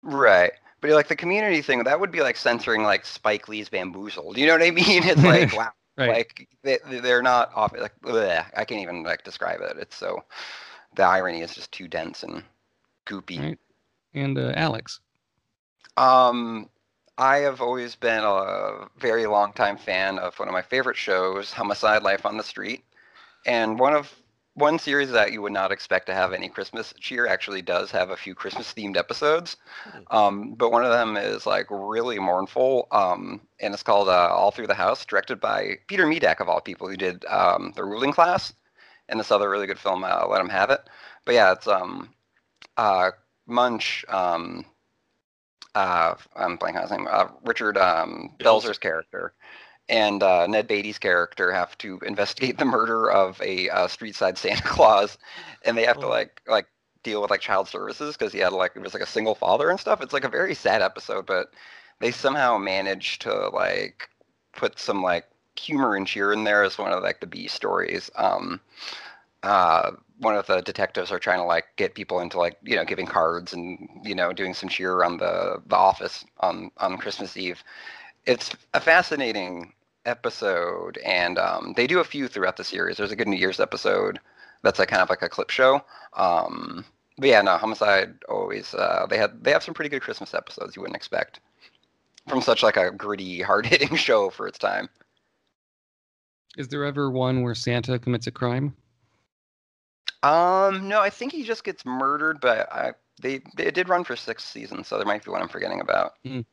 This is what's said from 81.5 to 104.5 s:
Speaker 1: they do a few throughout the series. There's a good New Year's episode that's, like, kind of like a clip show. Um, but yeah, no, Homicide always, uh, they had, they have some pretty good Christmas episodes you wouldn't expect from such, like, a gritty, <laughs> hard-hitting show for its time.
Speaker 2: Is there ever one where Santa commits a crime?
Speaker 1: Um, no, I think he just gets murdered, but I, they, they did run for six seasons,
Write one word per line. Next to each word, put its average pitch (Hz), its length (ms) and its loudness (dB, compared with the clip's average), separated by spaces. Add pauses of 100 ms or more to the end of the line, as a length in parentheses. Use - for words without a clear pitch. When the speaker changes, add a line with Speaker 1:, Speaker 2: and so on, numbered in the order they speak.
Speaker 1:
they 120 100 2
do 175 140 2
a 165 40 2
few 139 240 -6
throughout 92 280 -2
the 95 80 -10
series. 90 320 -4
There's 104 160 -4
a 101 40 -8
good 107 120 -2
New 101 80 0
Year's 92 240 0
episode 98 580 -2 (440)
that's, - 160 2
like, 95 100 2
kind 95 140 2
of 90 80 0
like - 120 0
a 87 60 -4
clip - 220 -6
show. 131 340 4 (300)
Um, 85 680 -2 (340)
but 135 100 2
yeah, 110 140 8
no, 98 160 4
Homicide 101 560 2 (140)
always, 98 460 -6
uh, 92 360 0
they 104 80 0
had, - 260 -2
they 135 60 2
have 156 120 4
some 165 120 -12
pretty 151 140 -6
good 131 140 -6
Christmas - 320 -10
episodes - 420 -10
you 95 60 -12
wouldn't 92 140 -10
expect - 440 -6 (880)
from 131 120 -2
such, 120 220 2
like, 110 140 4
a 90 140 2
gritty, 98 520 -8
<laughs> 92 80 -6
hard-hitting 139 460 2
show 107 340 2
for 101 160 -10
its 95 120 -12
time. 98 300 -2 (1700)
Speaker 2:
Is 131 120 -10
there 143 160 -4
ever 143 240 0
one 127 340 2
where 120 120 -2
Santa 120 460 -2
commits 120 260 -2
a - 60 -6
crime? 131 420 -2 (1500)
Speaker 1:
Um, 190 640 4
no, 208 120 4
I 202 100 2
think 240 220 -8
he 311 120 -8
just 220 180 -6
gets - 220 -10
murdered, 143 560 -2
but 113 320 2
I, 127 220 -4 (260)
they, 131 200 -4 (140)
they 170 160 0
did 175 180 -2
run 180 140 2
for 123 140 -8
six - 280 -10
seasons, 104 440 -14